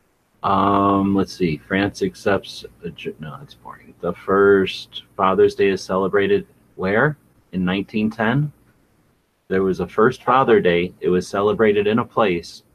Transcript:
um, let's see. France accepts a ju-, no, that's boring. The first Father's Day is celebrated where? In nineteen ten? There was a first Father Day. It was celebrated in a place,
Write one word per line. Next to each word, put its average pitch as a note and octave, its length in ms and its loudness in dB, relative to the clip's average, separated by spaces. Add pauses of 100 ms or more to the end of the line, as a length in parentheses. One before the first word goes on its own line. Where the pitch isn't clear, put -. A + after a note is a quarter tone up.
(440)
um, G2 720 2
let's F#2+ 160 -2
see. E2 260 -2
France G2 460 -4
accepts - 600 -4 (180)
a F2 60 -10
ju-, - 300 -14
no, D2 200 -14
that's D2 140 -20
boring. - 480 -20
The E2+ 100 -6
first G2 920 0 (120)
Father's G2+ 400 2
Day G2+ 140 2
is F#2+ 120 -4
celebrated G2 640 0 (300)
where? A2+ 420 0 (360)
In F#2 100 -2
nineteen G2+ 460 -2
ten? B2+ 420 -2 (960)
There F#2+ 160 0
was F#2 160 -2
a F2+ 80 -6
first A#2 360 0
Father B2 360 4
Day. F2+ 400 0
It - 100 -4
was F2+ 160 0
celebrated G#2 640 0
in G#2+ 120 0
a A#2+ 60 -2
place, F#2+ 580 -4 (120)